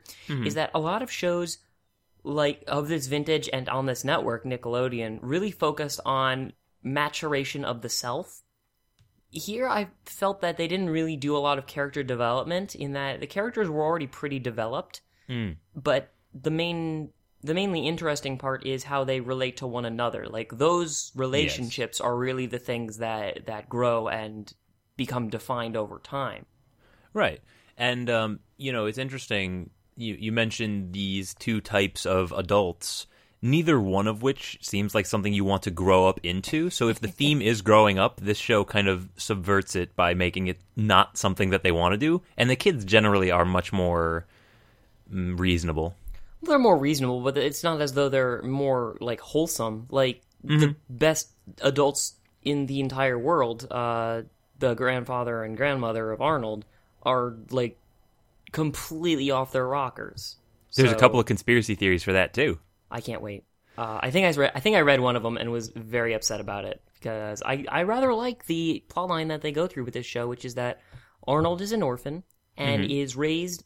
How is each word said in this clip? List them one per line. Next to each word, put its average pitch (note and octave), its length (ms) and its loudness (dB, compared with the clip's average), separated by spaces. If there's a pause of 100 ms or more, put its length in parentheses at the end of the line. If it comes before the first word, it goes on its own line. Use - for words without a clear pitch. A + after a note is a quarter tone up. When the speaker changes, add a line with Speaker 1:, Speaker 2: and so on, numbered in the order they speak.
(280)
Speaker 1:
Mm-hmm. C3+ 200 -2
Speaker 2:
is D3 80 -4
that D#3 180 -2
a D#3+ 60 0
lot F3 240 -2
of B3 80 -8
shows, F3 460 -2 (640)
like, C#3+ 440 -2
of D3 200 -2
this D3+ 200 -2
vintage D3 440 0
and C3 180 -4
on C3 160 -2
this B2+ 200 -4
network, B2+ 400 0
Nickelodeon, A#2+ 760 -4
really F3+ 300 -2
focused D3 540 -2
on C3 480 0 (280)
maturation C#3+ 840 -2
of A#2+ 160 -4
the A#2 80 -8
self. B2+ 520 -6 (920)
Here, A3 360 -4
I G#3 220 0 (160)
felt G3 360 0
that E3+ 160 2
they E3 100 2
didn't F3+ 220 0
really D#3+ 260 2
do C#3+ 220 0
a - 20 2
lot C#3+ 200 4
of C3+ 80 -8
character C#3+ 340 -4
development B2+ 720 0
in C#3 200 -6
that C#3 260 -4
the C#3+ 80 -8
characters G#3 420 -2
were D3+ 140 0
already D#3+ 240 0
pretty C#3 320 -6
developed, A#2+ 640 -6 (280)
Speaker 1:
Mm. A2 280 -4 (180)
Speaker 2:
but C#3+ 360 0 (220)
the C3+ 160 -6
main, D#3+ 600 -2 (340)
the D3 100 -2
mainly F3 340 0
interesting D3 520 -4
part C3 260 -4
is C3 200 -4
how C#3 180 -2
they C3 160 -2
relate B2+ 380 -4
to C3 100 -8
one A#2+ 180 -6
another. A#2 420 -4
Like, A2+ 300 -10
those E3 580 0
relationships C3 840 -4
Speaker 1:
Yes. - 20 -6
Speaker 2:
are A#2+ 160 0
really B2+ 300 -4
the A#2+ 100 -6
things A#2 400 -8
that, A2 480 -6
that G#2+ 240 -10
grow A#2+ 380 0
and G#2+ 440 -8 (460)
become B2 320 -4
defined A#2 480 -6
over G#2+ 220 -6
time. C3+ 480 -8 (640)
Speaker 1:
Right. D3+ 280 0 (360)
And, B2 320 0
um, A2 300 0 (180)
you C3+ 160 -6
know, G#2+ 140 0
it's G#2+ 100 -4
interesting, G#2 720 -4 (260)
you, A2 240 -8
you A2 120 -4
mentioned G#2+ 640 -2
these F#2+ 420 -4
two A2 260 -2
types G2+ 460 0
of F#2 240 2
adults. F#2+ 760 0 (360)
Neither D3+ 380 4
one G2 280 2
of A2 140 -2
which - 400 -2
seems G#2 320 -2
like G#2 120 2
something G#2 280 0
you G2 120 2
want G2 180 2
to G2+ 80 -4
grow F#2 380 6
up F#2+ 140 0
into. F#2+ 460 -2
So A#2+ 200 0
if A2 100 0
the A2 80 -4
Speaker 2:
<laughs> F#2 120 -8
Speaker 1:
theme C#3+ 220 2
is G#2+ 200 2
growing G#2 360 8
up, G#2 220 2
this G2+ 180 0
show G#2 280 4
kind G2 240 2
of F#2 260 0
subverts G2 640 0
it F2+ 180 -4
by F2 180 4
making F#2 340 0
it F2+ 120 -4 (160)
not G#2+ 420 6
something F#2+ 340 2
that F#2+ 120 4
they F#2 80 6
want F2 220 4
to G#2 40 2
do. D#3+ 240 2 (140)
And A#2+ 140 2
the B2+ 80 2
kids D3+ 260 2
generally G2+ 480 6
are F2 140 6
much F2+ 260 0
more, E2+ 560 0 (840)
mm, F2+ 280 -4
reasonable. E2+ 560 0 (460)
Speaker 2:
They're D4+ 180 4
more G#3+ 180 8
reasonable, C3+ 440 0
but C3 160 0
it's C#3 260 -2
not E3 180 0
as C#3+ 120 -2
though C#3 160 2
they're B2+ 340 2
more, C3 580 0
like, A#2 200 -4
wholesome. A#2+ 680 -2
Like, C3 320 2 (220)
the D3+ 100 0
Speaker 1:
Mm-hmm. D3+ 180 6 (180)
Speaker 2:
best D3+ 400 0 (320)
adults C#3 520 2 (300)
in C#3+ 220 0
the C3+ 160 -4
entire C3 380 0
world, B2 520 0
uh, A#2 520 -2 (340)
the B2+ 160 2
grandfather B2 720 -2
and A2 140 -8
grandmother A#2 540 0
of A2 100 -4
Arnold, A#2 420 0 (400)
are, B2 320 0 (160)
like, B2 260 0 (720)
completely D#3 800 0
off C3 200 -2
their B2+ 160 0
rockers. B2+ 720 -6 (380)
Speaker 1:
There's B2+ 160 6
a - 20 2
Speaker 2:
So A2 60 0
Speaker 1:
couple B2 200 8
of A2 60 4
conspiracy A2+ 500 2
theories F#2 280 2
for F#2+ 100 0
that, F#2 200 2
too. A#2+ 260 0 (320)
Speaker 2:
I A#2 100 -8
can't A#2 200 -10
wait. G2+ 220 -12 (340)
Uh, A2 240 -6
I B2+ 100 -2
think F#3 140 4
I D#3 140 4
read, C#3 160 4
I C3+ 40 -4
think G#3+ 160 4
I F3+ 60 8
read C#3+ 180 6
one B2 160 2
of A2 80 -2
them A#2 140 -2
and A#2 140 -4
was A#2 180 -4
very A#2 440 -2
upset G#2+ 280 -2
about G2+ 240 -6
it, - 160 -10 (200)
'cause G#2+ 440 -6
I, C#3 240 -2
I D3+ 140 0
rather B3 300 0
like A#3+ 320 -4
the E3 440 -2
plotline E3 400 -2
that D#3 120 -4
they D#3 100 -4
go D#3 160 0
through C3 180 -8
with A#2+ 80 -8
this B2 120 -6
show, A#2+ 220 -4
which B2 160 -8
is A#2+ 120 -10
that B2 260 -4 (460)
Arnold E3 340 2
is G3+ 100 -6
an A3 120 0
orphan C#3 400 -4 (340)
and C#3 260 0
Speaker 1:
Mm-hmm. C#3+ 80 -2
Speaker 2:
is C#3 240 -2
raised E3 500 -2